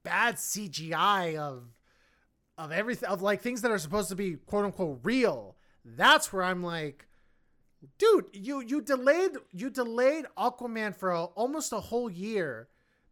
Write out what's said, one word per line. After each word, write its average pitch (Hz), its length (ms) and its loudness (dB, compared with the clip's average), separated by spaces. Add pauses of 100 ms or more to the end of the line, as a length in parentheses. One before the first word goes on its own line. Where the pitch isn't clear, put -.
bad 196 380 0
C 202 280 -6
G 156 240 -8
I 175 440 2
of, 139 260 -8 (960)
of 156 140 -10
everything, 214 360 -2
of, 190 140 -2
like, 202 180 2
things 240 220 -4
that 240 100 2
are 202 60 2
supposed 170 320 -2
to 190 60 -8
be 185 180 -2
quote 202 300 -2
unquote 165 400 -4
real. 170 520 2 (280)
That's 208 480 6
where 190 120 0
I'm 180 180 0
like, 165 440 -6 (920)
dude, 392 340 6
you, 240 280 -6
you 254 200 -4
delayed, 294 520 4 (200)
you 220 180 -8
delayed 254 560 0 (120)
Aquaman 226 560 -4
for 185 180 -2
a, 170 120 0
almost 254 480 -4
a 214 80 -4
whole 233 300 -4
year 175 580 -4 (420)